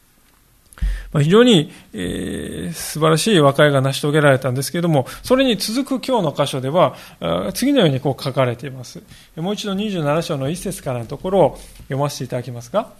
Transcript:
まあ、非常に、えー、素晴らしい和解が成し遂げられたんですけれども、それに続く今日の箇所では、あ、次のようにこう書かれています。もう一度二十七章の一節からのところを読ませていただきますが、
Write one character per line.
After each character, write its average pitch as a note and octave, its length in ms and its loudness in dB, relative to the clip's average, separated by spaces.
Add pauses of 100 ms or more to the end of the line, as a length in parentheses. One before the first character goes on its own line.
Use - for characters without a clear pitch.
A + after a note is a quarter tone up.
(1120)
ま D#3+ 60 2
あ、 C#3+ 40 4
非 D3+ 60 2
常 G#3+ 140 8
に、 G3 280 4 (220)
え F2 800 -8
ー、 - 20 -8
素 - 260 -10
晴 D#3 120 4
ら D#3+ 60 4
し A3+ 140 2
い F#3 80 6
和 C#3 140 6
解 D3 180 4
が C#3 100 2
成 C3+ 120 0
し - 80 -6
遂 C#3+ 120 -2
げ D#3 80 4
ら D3 100 6
れ B2+ 80 4
た C3+ 100 -4
ん B2 60 -2
で C3+ 80 -4
す - 80 -8
け F3 80 -4
れ - 20 -2
ど F3 80 0
も、 C#3+ 160 2 (160)
そ - 140 2
れ C4+ 100 4
に A#3 120 2
続 C4 420 -4
く - 60 -14
今 B3 160 0
日 E3+ 40 0
の C#3 100 -2
箇 C#3+ 120 0
所 C#3 120 -4
で C3 100 -4
は、 D3+ 260 2 (240)
あ、 F3 340 -2
次 C4 180 0
の C#4 100 4
よ F3+ 40 6
う D#3 40 6
に C3 100 0
こ C3+ 200 -4
う - 20 -14
書 C3 120 -6
か C3+ 120 2
れ A#2+ 100 -2
て C#3+ 100 -14
い C3+ 60 -10
ま C3 120 -14
す。 - 180 -18 (340)
も E3+ 160 -6
う - 20 -2
一 G#3 140 -8
度 G3 80 -4
二 G#3 160 -4
十 F3 120 -4
七 D3 200 0
章 D#3 140 -6
の C3+ 120 -4
一 F#3 100 -6
節 - 220 -8
か C3+ 100 -6
ら B2 80 -4
の A2+ 60 -8
と C3+ 140 -12
こ F3+ 100 -8
ろ F#3+ 120 2
を C3+ 180 2 (240)
読 C3+ 160 -6
ま C#3+ 100 -2
せ - 80 -12
て C#3 60 -8
い B2 40 -10
た C3 100 -6
だ B2 60 -6
き B2+ 80 -12
ま A#2+ 120 -12
す - 80 -20
が、 G#3+ 280 -2